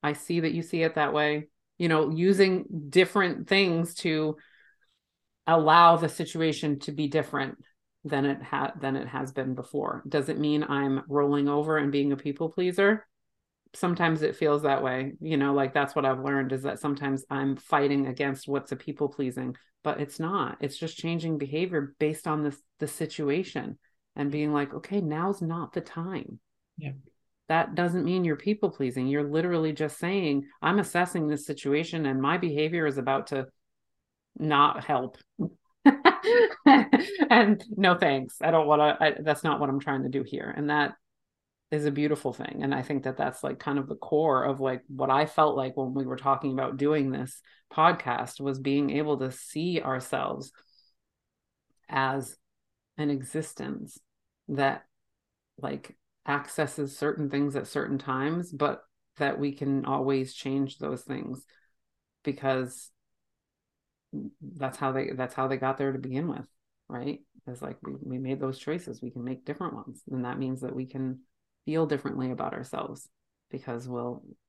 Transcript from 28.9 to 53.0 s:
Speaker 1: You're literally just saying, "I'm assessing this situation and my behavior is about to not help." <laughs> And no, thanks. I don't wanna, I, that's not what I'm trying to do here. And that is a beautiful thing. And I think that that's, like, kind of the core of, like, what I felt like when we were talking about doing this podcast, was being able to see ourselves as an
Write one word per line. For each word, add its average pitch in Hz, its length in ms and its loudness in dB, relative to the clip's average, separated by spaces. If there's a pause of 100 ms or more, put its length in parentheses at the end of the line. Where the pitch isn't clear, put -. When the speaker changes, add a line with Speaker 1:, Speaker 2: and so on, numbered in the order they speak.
Speaker 1:
You're 143 200 0
literally 160 440 0
just 151 260 -4
saying, 165 480 0 (160)
"I'm 175 160 4
assessing 175 480 0
this 147 180 -2
situation 151 600 -2
and 131 160 0
my 156 160 2
behavior 160 480 0
is 139 120 0
about 135 300 0
to 135 180 -4 (920)
not 143 460 4
help." 131 340 -2 (640)
<laughs> 277 120 8 (1300)
And 214 320 6 (140)
no, 185 200 6
thanks. 139 460 2
I 160 80 2
don't 160 160 6
wanna, 151 340 6
I, 156 200 4
that's 151 240 0
not 151 160 0
what 143 80 0
I'm 139 120 0
trying 135 220 -4
to 135 60 -4
do 131 160 -2
here. - 300 -8
And 147 160 -2
that 147 240 0 (760)
is 151 160 0
a 147 40 4
beautiful 143 420 0
thing. - 300 -8
And 139 120 0
I 131 80 -2
think 135 220 -4
that 131 120 -4
that's, 143 280 -4
like, 135 140 -4
kind 143 200 -2
of 139 100 -4
the 147 80 -6
core 147 480 2
of, 135 160 -2
like, 127 280 -2
what 135 220 -2
I 147 160 4
felt 151 300 4
like 131 200 -2
when 131 180 -4
we 135 120 -2
were 131 100 -4
talking 135 360 0
about 131 240 -4
doing 143 340 2
this 131 300 -6 (320)
podcast, 156 680 2
was 139 180 -4
being 139 320 0
able 147 280 0
to 131 120 -4
see 165 500 -4
ourselves - 720 -4 (1400)
as 135 480 -2 (600)
an 151 120 0